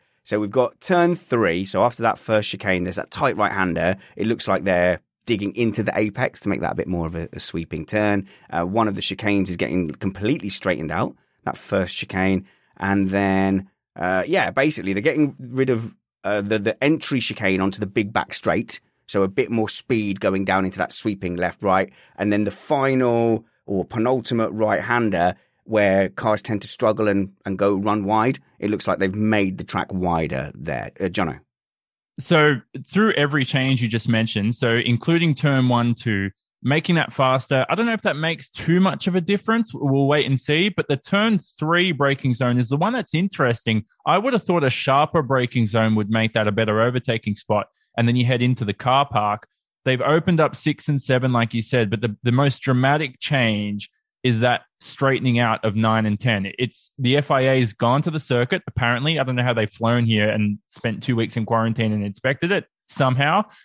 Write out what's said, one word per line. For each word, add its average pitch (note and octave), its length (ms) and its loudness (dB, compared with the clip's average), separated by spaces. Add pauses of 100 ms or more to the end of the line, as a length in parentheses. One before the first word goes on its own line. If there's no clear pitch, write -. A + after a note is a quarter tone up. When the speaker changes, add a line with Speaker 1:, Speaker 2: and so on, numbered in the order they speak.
(240)
Speaker 1:
So G#2+ 160 -2
we've G#2 120 -4
got B2 300 0
turn F3 340 2
three. G2 500 0
So G2 180 0
after A#2 200 0
that A2+ 160 0
first G#2+ 300 0
chicane, F#2 340 -2
there's F2 140 -4
that - 140 -8
tight B2+ 260 -2
right-hander. F#2 580 0 (220)
It G#2 100 -2
looks A2+ 200 -4
like F#2+ 180 0
they're F2 340 2 (260)
digging G2+ 300 -2
into A2+ 280 0
the G2 140 -2
apex A2 440 -2
to - 80 -4
make G2 120 -2
that D#2+ 100 -2
a - 40 -6
bit - 120 -4
more E2+ 180 -2
of E2 100 -6
a, E2 180 -8
a - 60 -10
sweeping E2 460 -6
turn. G#2 420 -2 (220)
Uh, E2+ 140 -2
one G#2+ 240 0
of G2+ 80 -2
the F#2+ 60 -8
chicanes G2 480 -2
is F2 80 -6
getting D#2+ 320 -2
completely G2+ 600 -4
straightened D#2+ 420 -4
out, G2+ 240 -4 (280)
that - 140 -6
first F#2+ 380 -4
chicane. F#2+ 500 -2 (320)
And G2 320 0
then, F#2+ 600 0 (280)
uh, F#2 300 -2
yeah, D#3 240 0
basically A#2 420 -2
they're G#2 80 -2
getting C#3+ 380 0
rid C3 300 -2
of, A2+ 240 -4 (300)
uh, G#2 180 0
the, G#2 180 0
the G#2+ 240 -2
entry D3 360 0
chicane F#2+ 400 -2
onto F#2+ 200 -2
the G#2 80 -4
big G2+ 260 -2
back - 200 -4
straight. - 460 -4 (280)
So G2 160 -2
a F#2+ 40 2
bit G2+ 240 -2
more A2 160 0
speed G#2 540 -2
going F#2+ 240 0
down F#2+ 180 2
into F#2 140 -4
that - 160 -4
sweeping F#2+ 420 -4
left, F2 280 -4
right. F#2+ 280 2 (260)
And G#2 140 0
then G#2 140 0
the G2+ 60 -2
final A#2+ 920 0 (200)
or F#2+ 180 -2
penultimate A#2 720 -2
right-hander G#2 840 0 (300)
where G2 420 4
cars G#2+ 340 -2
tend G#2 200 -6
to - 80 -8
struggle G#2+ 400 0
and, G2 240 -2 (120)
and G2 140 -4
go G2+ 160 2
run G2+ 300 -2
wide, A2 340 0 (200)
it G#2 100 -2
looks - 180 -2
like G2+ 120 0
they've F#2+ 140 0
made G#2 440 0
the - 80 -12
track - 260 -6
wider D#2+ 640 -2
there. B1 360 -8 (100)
Uh, F#2+ 40 0
Jono? F2 360 -4 (800)
Speaker 2:
So D3+ 360 4 (300)
through G#3 280 2
every C#3+ 320 0
change C3 360 0
you A#2+ 60 0
just A2 220 -2
mentioned, A2+ 460 0
so A#2 200 0
including D3+ 600 0
turn C3 340 2
one, A#2+ 240 2
two, G2 380 -2 (320)
making D#3 320 0
that D#3 180 -2
faster, C3 560 2
I F3 60 0
don't A3+ 100 0
know A#3 80 0
if G#3+ 80 -6
that F3 140 -2
makes D#3+ 340 -6
too E3+ 300 0
much F#3+ 280 0
of F3+ 80 0
a F#3 60 2
difference. G3+ 520 -2
We'll C#3 340 2
wait D3 180 2
and C3 140 0
see. E3 300 2
But - 180 -2
the C#3 100 0
turn G#3 400 0
three E3+ 540 0
braking C3+ 420 0
zone B2 240 2
is A#2+ 120 0
the C#3 80 0
one G3 160 0
that's B3 200 -4
interesting. B2 680 0 (240)
I E3 100 4
would B3 160 0
have A3 100 0
thought F3 200 2
a C3 80 4
sharper D3 500 2
braking B2 460 0
zone A2 280 2
would G#2 140 0
make A2 240 0
that G#2+ 140 2
a G#2+ 40 2
better A2 300 2
overtaking A#2+ 540 -2
spot. G#2 320 -2 (280)
And A#2 120 2
then A#2+ 80 2
you B2 100 2
head B2 160 2
into B2 240 2
the G2+ 80 0
car C3+ 340 2
park. G#2 400 -2 (380)
They've B2+ 160 0
opened E3 380 2
up D3+ 160 2
six - 340 -4
and C#3+ 120 0
seven, B2+ 300 2
like A#2 220 2
you A#2 80 -2
said, A2+ 300 0
but G#2+ 100 -2
the, A2 220 -4
the B2 80 2
most C3+ 300 2
dramatic C3+ 580 0
change G#2+ 680 -2 (340)
is A#2+ 180 2
that B2 220 2 (180)
straightening C3 580 2
out A2+ 240 2
of G#2+ 120 0
nine A2 300 2
and G#2 140 0
ten. G2+ 400 0
It's - 380 -6
the C3 200 2
F D3 140 0
I C3 180 4
A's B2+ 220 2
gone B2 300 2
to E3+ 100 -4
the D#3 80 -6
circuit, B2 480 0
apparently. B2+ 520 0
I C3+ 40 0
don't B2+ 120 -2
know B2 80 0
how B2 100 2
they've A2 180 0
flown A#2 340 0
here G#2+ 220 4
and G#2 380 0
spent A2 360 -8
two B2 140 -2
weeks A2+ 220 -2
in A2+ 80 -2
quarantine A2+ 480 0
and G#2 100 -2
inspected C3 480 -4
it F#3+ 140 0 (240)
somehow. D3 540 2 (220)